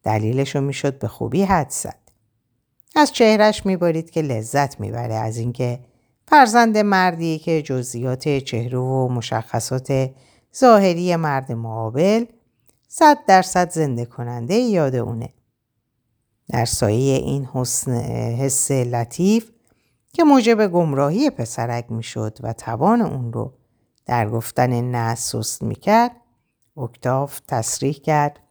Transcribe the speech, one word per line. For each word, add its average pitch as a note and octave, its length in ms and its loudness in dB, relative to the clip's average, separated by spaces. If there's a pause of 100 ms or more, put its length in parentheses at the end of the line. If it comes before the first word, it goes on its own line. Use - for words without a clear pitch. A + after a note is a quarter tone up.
دلیلشو A2+ 580 0
می‌شد C#3 380 -4
به B2 80 -6
خوبی B2 360 -2
حدس F3+ 400 -2
زد. - 180 -12 (920)
از D4 160 4
چهره‌اش G#3+ 540 4
می‌بارید E3+ 440 0
که D#3+ 120 -2
لذت C3+ 580 -2
می‌بره A2+ 340 -6
از A2+ 240 -4
اینکه A#2+ 420 -4 (480)
فرزند A#3 500 6
مردی F3+ 640 0
که D#3+ 220 0
جزئیات B2+ 760 -4
چهره B2 400 -4
و C3 300 0
مشخصات B2+ 1000 -4 (460)
ظاهری F#3 600 4
مرد C#3 360 -2
مقابل A#2 760 0 (640)
صد - 300 4 (100)
درصد F#3 440 4
زنده C3 340 -2
کنندهٔ A#2+ 500 -6
یاد F3+ 400 2
اونه. A2+ 380 -4 (1160)
در A#2 160 0
سایهٔ B2 520 0
این C#3 280 -4
حسن، B2+ 460 -4 (440)
حس C3+ 360 -2
لطیف B2+ 800 0 (640)
که E4+ 100 2
موجب A#3 440 6
گمراهی E3+ 640 2
پسرک A#2+ 640 -6
می‌شد A2+ 500 -6
و A#2 120 -6
توان E3 480 0
اون B2 320 -4
رو A2+ 200 -8 (520)
در A#2 240 -2
گفتن A#2+ 520 -2
نه A#2+ 340 -2
سست - 480 -8
می‌کرد، A3 480 0 (680)
اکتاف C3 680 -4
تصریح C3+ 460 -4
کرد D3 460 -2 (120)